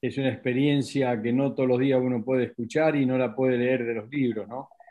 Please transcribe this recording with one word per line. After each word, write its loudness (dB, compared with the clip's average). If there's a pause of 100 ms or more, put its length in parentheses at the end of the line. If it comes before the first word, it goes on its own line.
es -4
una 0
experiencia 0
que 0
no 2
todos 0
los 4
días 4
uno -2
puede 0
escuchar 0
y 2
no 0
la 0
puede 2
leer 0
de -4
los -8
libros, -2
¿no? -12 (220)